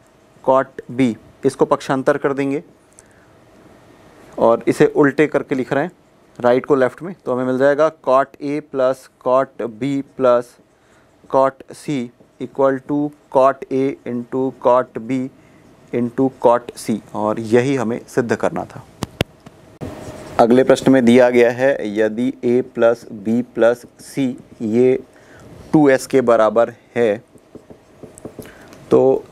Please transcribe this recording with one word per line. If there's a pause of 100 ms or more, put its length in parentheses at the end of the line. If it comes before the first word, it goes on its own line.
(440)
cot (160)
B। (300)
इसको
पक्षांतर
कर
देंगे (1800)
और
इसे (100)
उल्टे
करके
लिख
रहे
हैं, (480)
राइट
को
लेफ्ट
में, (100)
तो
हमें
मिल
जाएगा (180)
cot
A (120)
plus (220)
cot (180)
B (260)
plus (840)
cot (120)
C (420)
equal (100)
to (380)
cot
A (280)
into (240)
cot
B (720)
into (180)
cot
C, (160)
और
यही
हमें
सिद्ध
करना
था। (1600)
अगले
प्रश्न
में
दिया
गया
है, (220)
यदि (120)
A (140)
plus (220)
B (140)
plus (180)
C (300)
ये (720)
टू
एस
के
बराबर (220)
है, (1700)
तो